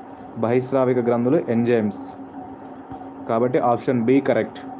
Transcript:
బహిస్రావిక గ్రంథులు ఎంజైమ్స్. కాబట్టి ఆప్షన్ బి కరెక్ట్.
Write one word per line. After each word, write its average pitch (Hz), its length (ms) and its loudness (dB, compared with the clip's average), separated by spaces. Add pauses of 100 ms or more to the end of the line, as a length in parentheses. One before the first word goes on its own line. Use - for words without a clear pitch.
(380)
బహిస్రావిక 127 600 2
గ్రంథులు 120 520 2
ఎంజైమ్స్. 117 640 2 (1160)
కాబట్టి 123 280 2
ఆప్షన్ 123 440 2
బి 131 180 6
కరెక్ట్. 117 400 0 (200)